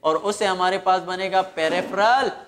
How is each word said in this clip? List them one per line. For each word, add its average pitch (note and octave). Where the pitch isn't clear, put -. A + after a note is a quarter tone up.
और D#3
उससे G3+
हमारे F#3
पास F#3
बनेगा F#3
पेरिफेरल F#3